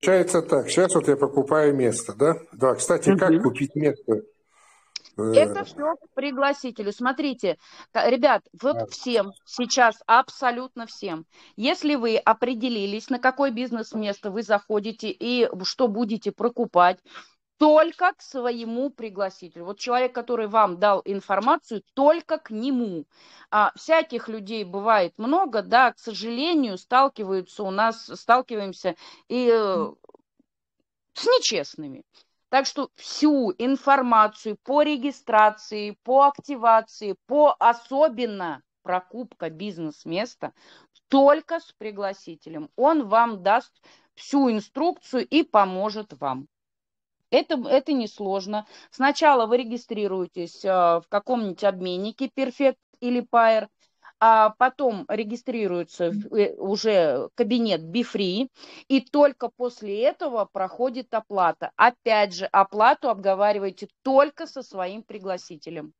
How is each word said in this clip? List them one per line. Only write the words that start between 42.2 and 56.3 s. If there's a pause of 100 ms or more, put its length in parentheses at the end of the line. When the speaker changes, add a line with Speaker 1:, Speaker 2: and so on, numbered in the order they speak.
Speaker 2:
Он
вам
даст (420)
всю
инструкцию
и
поможет
вам. (840)
Это, (140)
это
несложно. (240)
Сначала
вы
регистрируетесь,
э,
в
каком-нибудь
обменнике,
Perfect (240)
или
Pair, (500)
а
потом
регистрируется
в,